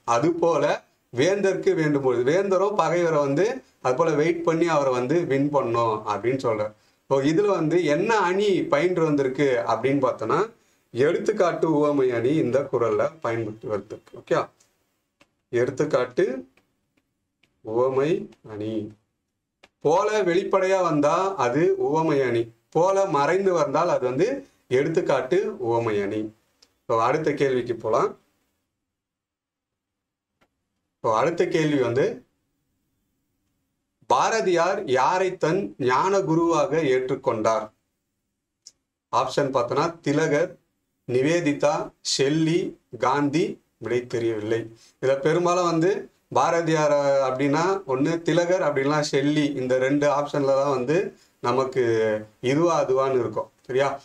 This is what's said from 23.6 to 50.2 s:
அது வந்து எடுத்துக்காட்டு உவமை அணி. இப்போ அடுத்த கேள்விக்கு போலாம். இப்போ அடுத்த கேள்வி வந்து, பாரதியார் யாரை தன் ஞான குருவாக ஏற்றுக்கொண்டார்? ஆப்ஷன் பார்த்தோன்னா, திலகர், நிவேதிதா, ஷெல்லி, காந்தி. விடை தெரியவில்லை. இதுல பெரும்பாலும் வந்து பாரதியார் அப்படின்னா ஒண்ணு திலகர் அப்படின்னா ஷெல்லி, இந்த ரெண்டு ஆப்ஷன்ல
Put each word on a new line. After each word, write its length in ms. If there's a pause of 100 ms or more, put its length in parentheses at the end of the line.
அது 160
வந்து 420 (200)
எடுத்துக்காட்டு 880
உவமை 440
அணி. 320 (480)
இப்போ 220
அடுத்த 300
கேள்விக்கு 420
போலாம். 420 (2750)
இப்போ 220
அடுத்த 300
கேள்வி 340
வந்து, 420 (1800)
பாரதியார் 800
யாரை 520
தன் 400
ஞான 440
குருவாக 600
ஏற்றுக்கொண்டார்? 880 (1500)
ஆப்ஷன் 360
பார்த்தோன்னா, 480
திலகர், 560 (560)
நிவேதிதா, 800 (100)
ஷெல்லி, 760 (220)
காந்தி. 600 (160)
விடை 300
தெரியவில்லை. 640 (300)
இதுல 180
பெரும்பாலும் 460
வந்து 420 (220)
பாரதியார் 600
அப்படின்னா 960
ஒண்ணு 340
திலகர் 400
அப்படின்னா 400 (100)
ஷெல்லி, 440
இந்த 220
ரெண்டு 320
ஆப்ஷன்ல 360